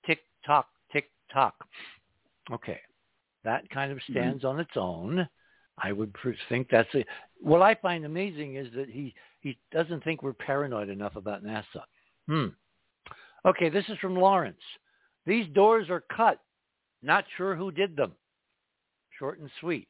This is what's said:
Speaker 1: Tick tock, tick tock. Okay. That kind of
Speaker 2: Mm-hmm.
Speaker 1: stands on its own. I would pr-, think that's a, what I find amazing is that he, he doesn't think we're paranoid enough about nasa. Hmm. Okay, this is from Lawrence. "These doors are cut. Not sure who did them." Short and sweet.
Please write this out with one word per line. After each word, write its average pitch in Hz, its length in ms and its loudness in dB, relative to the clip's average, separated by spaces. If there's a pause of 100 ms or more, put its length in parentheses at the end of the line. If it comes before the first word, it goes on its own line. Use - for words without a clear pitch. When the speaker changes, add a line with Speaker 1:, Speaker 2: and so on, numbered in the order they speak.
Speaker 1:
Tick 160 140 0 (260)
tock, 147 220 4 (240)
tick - 180 -2 (220)
tock. 135 220 4 (960)
Okay. 113 280 -8 (640)
That 110 260 -2
kind 139 220 -6
of 135 60 -10
Speaker 2:
Mm-hmm. 131 140 -12
Speaker 1:
stands 131 320 -2
on 135 160 -2
its - 160 -6
own. 98 520 -2 (500)
I 98 140 -4
would 104 220 -4
pr-, - 160 -4 (180)
think 120 220 -2
that's 113 240 6
a, 127 100 2 (360)
what 160 220 6
I 214 120 8
find 175 300 -4
amazing 151 520 -6
is 135 180 -8
that 135 140 -6
he, 127 260 -10 (260)
he 139 180 -8 (140)
doesn't 160 320 -2
think 160 180 -4
we're 139 100 -4
paranoid 127 560 -2
enough 101 280 -6
about 101 280 -8
nasa. 107 380 -8 (460)
Hmm. 151 180 0 (1000)
Okay, 180 240 4
this 180 200 0
is 208 100 -10
from 185 180 -4
Lawrence. 180 400 4 (680)
"These 208 280 0
doors 208 360 6
are 175 120 -4 (140)
cut. 214 240 4 (640)
Not 165 220 2 (120)
sure 190 180 -2
who 180 160 -6
did 170 240 -2
them." 127 180 0 (1040)
Short 143 200 -8
and 147 120 -18 (100)
sweet. 156 280 -6